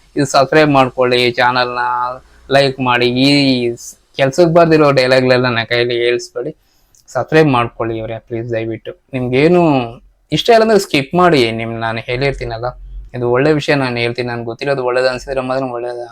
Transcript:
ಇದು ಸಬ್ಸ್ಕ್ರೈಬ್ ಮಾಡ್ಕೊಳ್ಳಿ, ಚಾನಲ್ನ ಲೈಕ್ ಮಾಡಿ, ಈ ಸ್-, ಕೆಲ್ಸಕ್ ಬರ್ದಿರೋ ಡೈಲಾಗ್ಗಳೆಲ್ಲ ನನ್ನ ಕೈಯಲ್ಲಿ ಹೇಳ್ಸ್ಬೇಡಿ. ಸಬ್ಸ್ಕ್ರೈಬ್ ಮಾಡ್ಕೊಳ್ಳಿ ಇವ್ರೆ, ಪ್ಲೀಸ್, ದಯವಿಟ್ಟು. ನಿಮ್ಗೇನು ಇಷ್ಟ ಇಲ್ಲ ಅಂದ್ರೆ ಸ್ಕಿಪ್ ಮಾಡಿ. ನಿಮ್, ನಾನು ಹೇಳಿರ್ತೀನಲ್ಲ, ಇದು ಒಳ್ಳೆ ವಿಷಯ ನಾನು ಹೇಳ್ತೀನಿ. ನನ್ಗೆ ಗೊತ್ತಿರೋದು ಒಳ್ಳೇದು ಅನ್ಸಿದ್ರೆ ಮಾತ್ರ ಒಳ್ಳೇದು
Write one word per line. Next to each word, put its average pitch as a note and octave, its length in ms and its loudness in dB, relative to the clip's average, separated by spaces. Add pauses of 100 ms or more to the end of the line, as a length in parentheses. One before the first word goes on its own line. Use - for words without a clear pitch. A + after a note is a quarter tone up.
(160)
ಇದು C#3+ 80 0
ಸಬ್ಸ್ಕ್ರೈಬ್ D3 460 2
ಮಾಡ್ಕೊಳ್ಳಿ, B2 600 2
ಚಾನಲ್ನ B2 480 0 (720)
ಲೈಕ್ C3+ 300 2
ಮಾಡಿ, B2 260 2
ಈ B2+ 680 2
ಸ್-, - 220 -16 (200)
ಕೆಲ್ಸಕ್ D3+ 360 2
ಬರ್ದಿರೋ D#3+ 380 4
ಡೈಲಾಗ್ಗಳೆಲ್ಲ B2+ 540 2
ನನ್ನ A#2+ 140 -2 (100)
ಕೈಯಲ್ಲಿ A#2+ 260 -2
ಹೇಳ್ಸ್ಬೇಡಿ. A#2+ 600 -4 (520)
ಸಬ್ಸ್ಕ್ರೈಬ್ D3+ 400 2
ಮಾಡ್ಕೊಳ್ಳಿ A#2 500 -2
ಇವ್ರೆ, A2 200 -10
ಪ್ಲೀಸ್, A#2 340 -10
ದಯವಿಟ್ಟು. A2+ 400 -8 (200)
ನಿಮ್ಗೇನು C3+ 500 2 (680)
ಇಷ್ಟ D3+ 180 0
ಇಲ್ಲ A3 120 6
ಅಂದ್ರೆ A3 160 4
ಸ್ಕಿಪ್ D3+ 360 -2
ಮಾಡಿ. D#3 380 4
ನಿಮ್, A2+ 280 -8
ನಾನು A2+ 180 -6
ಹೇಳಿರ್ತೀನಲ್ಲ, B2 640 -6 (500)
ಇದು A#2+ 160 -4
ಒಳ್ಳೆ C#3 220 2
ವಿಷಯ D3 220 0
ನಾನು B2+ 220 -2
ಹೇಳ್ತೀನಿ. A#2+ 320 -4
ನನ್ಗೆ A#2+ 160 -8
ಗೊತ್ತಿರೋದು B2+ 400 -4
ಒಳ್ಳೇದು B2+ 240 0
ಅನ್ಸಿದ್ರೆ C3 320 -6
ಮಾತ್ರ C3 240 -4
ಒಳ್ಳೇದು A#2+ 480 -8